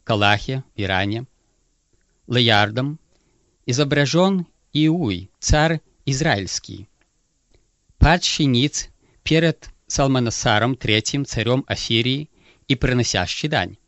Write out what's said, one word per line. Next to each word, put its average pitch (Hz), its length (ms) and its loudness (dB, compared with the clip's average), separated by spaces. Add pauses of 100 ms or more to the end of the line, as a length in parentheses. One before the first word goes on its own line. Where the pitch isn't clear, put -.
в - 40 -20
Калахе, 104 580 0 (140)
в - 40 -10
Иране, 101 460 -2 (1000)
Леярдом, 117 720 2 (680)
изображен 147 800 0 (260)
Иуй, 151 580 0 (100)
царь 156 400 2 (260)
израильский, 127 800 -4 (1080)
падший 160 480 2
ниц 131 420 0 (360)
перед 160 440 0 (200)
Салманасаром 123 880 0
третьим, 110 500 0
царем 120 400 -2
Ассирии, 127 640 -2 (380)
и 135 80 0
приносящий 123 720 -2
дань. 98 280 -4 (120)